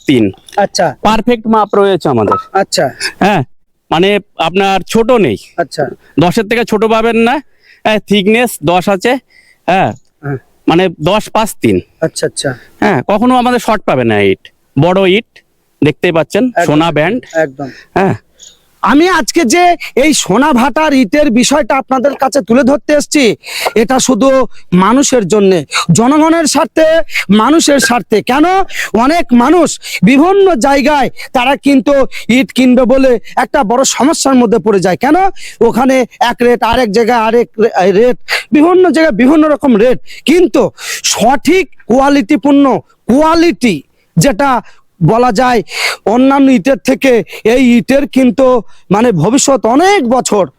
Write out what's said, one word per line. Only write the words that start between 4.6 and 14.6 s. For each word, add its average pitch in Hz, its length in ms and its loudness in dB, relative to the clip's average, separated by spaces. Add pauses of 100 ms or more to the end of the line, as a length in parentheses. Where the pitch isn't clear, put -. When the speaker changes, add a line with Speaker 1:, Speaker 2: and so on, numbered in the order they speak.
Speaker 1:
ছোট 226 240 0
নেই। 175 260 0 (200)
Speaker 2:
আচ্ছা। 147 300 -6 (340)
Speaker 1:
দশের 185 280 0
থেকে 226 160 -2
ছোট 214 200 -2
পাবেন 220 320 0
না, 233 240 0 (440)
হ্যাঁ, 214 140 0
থিকনেস 214 520 0 (140)
দশ 175 240 0
আছে। 202 240 -2 (540)
হ্যাঁ, 165 260 0 (300)
Speaker 2:
হ্যাঁ। 139 140 -6 (320)
Speaker 1:
মানে 180 200 2 (140)
দশ 202 260 -2
পাঁচ - 320 -4
তিন। 101 200 0 (200)
Speaker 2:
আচ্ছা, 160 260 -6
আচ্ছা। 135 280 -8 (260)
Speaker 1:
হ্যাঁ, 170 280 0
কখনো 240 280 0
আমাদের 247 220 0
শর্ট 220 240 -2
পাবে 131 220 -2
না 107 160 0
ইট। 95 280 -2 (320)